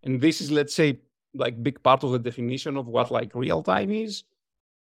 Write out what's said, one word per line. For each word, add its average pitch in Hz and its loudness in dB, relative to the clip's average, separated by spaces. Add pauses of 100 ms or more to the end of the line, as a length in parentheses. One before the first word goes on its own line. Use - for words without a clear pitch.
And 131 -2
this 156 2
is, 147 -6
let's 147 0
say, 147 2 (340)
like, 123 -4
big 131 -4
part 131 6
of 135 0
the 123 2
definition 123 -4
of 131 -6
what, 120 0
like, 117 -2
real 156 0
time 196 2
is. 214 -6 (640)